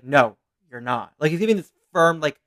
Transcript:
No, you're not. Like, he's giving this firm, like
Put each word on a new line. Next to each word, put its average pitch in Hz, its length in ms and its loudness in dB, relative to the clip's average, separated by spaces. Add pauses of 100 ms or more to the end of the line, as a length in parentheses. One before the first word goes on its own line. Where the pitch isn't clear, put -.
No, 127 340 2 (320)
you're 123 120 -16
not. 120 380 -6
Like, 156 120 0
he's 170 80 -4
giving 214 180 0
this 180 140 -10 (220)
firm, 165 260 2
like 151 280 -4